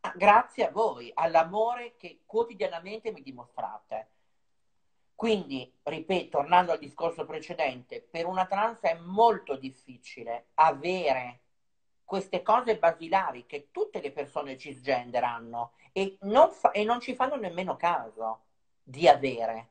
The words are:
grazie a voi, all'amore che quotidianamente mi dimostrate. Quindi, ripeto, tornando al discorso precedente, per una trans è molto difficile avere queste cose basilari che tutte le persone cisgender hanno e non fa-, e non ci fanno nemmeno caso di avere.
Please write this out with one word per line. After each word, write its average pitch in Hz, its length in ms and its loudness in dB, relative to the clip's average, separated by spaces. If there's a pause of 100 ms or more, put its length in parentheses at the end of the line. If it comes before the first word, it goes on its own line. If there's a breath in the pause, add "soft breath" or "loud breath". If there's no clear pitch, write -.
(160)
grazie 202 520 6
a - 40 -4
voi, 123 420 -2
all'amore 208 800 0
che - 300 -20
quotidianamente 208 880 -4
mi 156 80 -18
dimostrate. 113 880 -12 (1040)
Quindi, 156 680 -4
ripeto, 160 560 -4
tornando 170 360 4
al 151 60 -2
discorso 156 460 -6
precedente, 139 760 -6
per 170 240 -8
una 185 200 -2
trans 220 360 -2
è 170 140 0
molto 185 600 2
difficile 123 1000 -12
avere 147 840 2 (640)
queste 185 380 -4
cose 226 360 2
basilari 165 680 0
che 147 260 -14
tutte 359 300 -6
le 143 100 -6
persone 139 460 -8
cisgender 123 680 -4
hanno 117 480 -6 (220 soft breath)
e 196 280 -4
non 254 300 6
fa-, - 200 2
e 208 120 -2
non 240 160 0
ci 247 160 -6
fanno 269 200 -2
nemmeno 185 420 -6
caso 113 640 -4 (420)
di 147 240 2
avere. 117 640 4